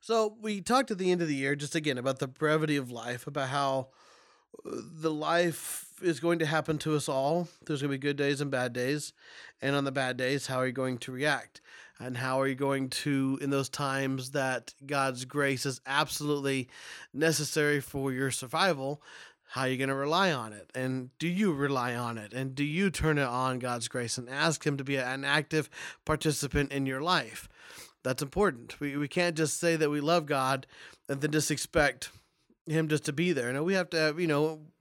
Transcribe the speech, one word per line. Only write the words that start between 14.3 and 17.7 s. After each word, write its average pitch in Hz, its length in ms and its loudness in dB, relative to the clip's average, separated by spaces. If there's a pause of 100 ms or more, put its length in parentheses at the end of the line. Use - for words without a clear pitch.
that 131 420 -2 (120)
God's 135 400 0
grace 139 400 0
is 131 200 -2
absolutely 139 840 0 (440)
necessary 147 680 2